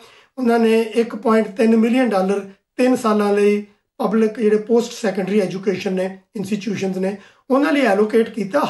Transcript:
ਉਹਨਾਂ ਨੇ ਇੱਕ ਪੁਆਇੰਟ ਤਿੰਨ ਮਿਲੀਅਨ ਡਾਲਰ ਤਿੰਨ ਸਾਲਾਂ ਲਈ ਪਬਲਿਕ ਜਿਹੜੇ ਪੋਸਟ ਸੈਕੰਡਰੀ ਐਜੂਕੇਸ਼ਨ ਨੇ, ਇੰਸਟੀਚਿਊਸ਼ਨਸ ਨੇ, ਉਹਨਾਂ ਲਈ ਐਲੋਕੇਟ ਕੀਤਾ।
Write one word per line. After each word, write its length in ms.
ਉਹਨਾਂ 220
ਨੇ 220
ਇੱਕ 340
ਪੁਆਇੰਟ 320
ਤਿੰਨ 300
ਮਿਲੀਅਨ 320
ਡਾਲਰ 400
ਤਿੰਨ 200
ਸਾਲਾਂ 380
ਲਈ 320
ਪਬਲਿਕ 420
ਜਿਹੜੇ 180
ਪੋਸਟ 340
ਸੈਕੰਡਰੀ 480
ਐਜੂਕੇਸ਼ਨ 540
ਨੇ, 240
ਇੰਸਟੀਚਿਊਸ਼ਨਸ 640
ਨੇ, 200
ਉਹਨਾਂ 240
ਲਈ 80
ਐਲੋਕੇਟ 480
ਕੀਤਾ। 400